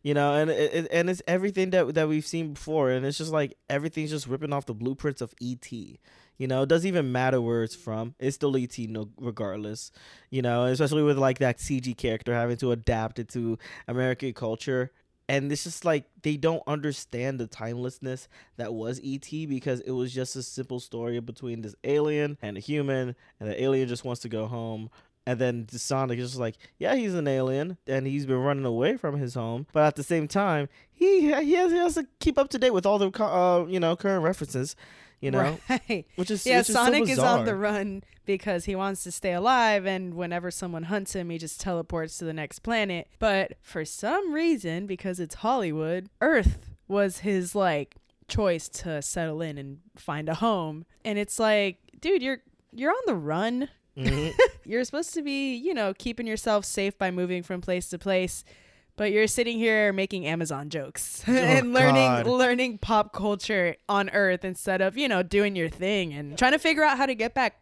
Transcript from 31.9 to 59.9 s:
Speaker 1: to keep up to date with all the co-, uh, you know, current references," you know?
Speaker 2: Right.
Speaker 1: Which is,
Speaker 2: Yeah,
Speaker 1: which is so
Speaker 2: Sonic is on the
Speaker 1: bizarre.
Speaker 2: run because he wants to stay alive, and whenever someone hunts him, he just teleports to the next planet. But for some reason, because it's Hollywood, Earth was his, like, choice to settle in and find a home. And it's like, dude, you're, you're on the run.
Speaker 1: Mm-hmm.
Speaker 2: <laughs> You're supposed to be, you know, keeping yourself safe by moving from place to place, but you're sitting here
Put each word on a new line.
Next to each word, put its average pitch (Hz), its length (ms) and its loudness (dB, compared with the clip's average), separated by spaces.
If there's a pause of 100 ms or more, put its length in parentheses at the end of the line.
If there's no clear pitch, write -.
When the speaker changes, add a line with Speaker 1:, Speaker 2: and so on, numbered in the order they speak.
Speaker 1:
to 311 120 -2 (120)
keep 294 200 2
up 277 100 2
to - 100 -4
date 254 120 6
with 185 160 2
all 208 100 6
the 196 140 2
co-, 214 140 0
uh, 180 420 4
you 185 120 -2
know, 170 160 4
current 190 280 0
references," 147 520 -2 (440)
you 139 100 -4
know? 135 280 2 (120)
Speaker 2:
Right. 233 360 -2 (100)
Speaker 1:
Which 180 160 -4
is, 208 140 -2
Speaker 2:
Yeah, 247 140 6
Speaker 1:
which 233 100 2
is 220 60 2
so 240 100 6
Speaker 2:
Sonic 240 220 4
is 262 120 2
on 254 260 4
the 226 60 2
Speaker 1:
bizarre. 196 60 0
Speaker 2:
run 202 460 -2 (220)
because 190 400 -2
he 202 100 -4
wants 196 280 -4
to 180 80 -10
stay 185 220 -2
alive, 214 520 4
and 185 300 -4
whenever 175 340 -4
someone 170 340 -6
hunts 190 300 -4
him, 180 160 -6
he 165 80 -6
just 160 240 -10
teleports 165 560 -4
to 175 80 -8
the 160 80 -4
next 156 260 -8
planet. 208 480 -2 (120)
But 196 420 2
for 160 240 -8
some 320 480 -2
reason, 208 540 0
because 185 320 -6
it's 165 160 -6
Hollywood, 185 760 -2 (100)
Earth - 520 4 (160)
was 196 320 0
his, 185 340 -2
like, 170 420 0 (320)
choice 185 420 0
to 151 340 -6
settle 160 400 -4
in 151 160 -6
and 139 200 -12 (160)
find 156 340 -6
a 160 60 0
home. 170 500 -2 (200)
And 208 140 -2
it's 208 200 -4
like, 208 380 4 (220)
dude, 330 240 2
you're, 262 160 -2 (340)
you're 269 180 0
on 494 140 0
the 311 100 2
run. 196 540 -2 (280)
Speaker 1:
Mm-hmm. 135 320 0 (200)
Speaker 2:
<laughs> - 140 -10
You're 247 220 -2
supposed 302 300 -6
to 330 60 -4
be, 277 340 -4
you 294 180 -4
know, 208 200 0
keeping - 320 -6
yourself 214 380 0
safe 196 340 -2
by 190 140 -2
moving 180 320 -2
from 180 160 -6
place 180 300 -4
to 175 100 -8
place, 185 460 -2 (500)
but 214 160 -2
you're 214 160 4
sitting 233 300 0
here 220 340 4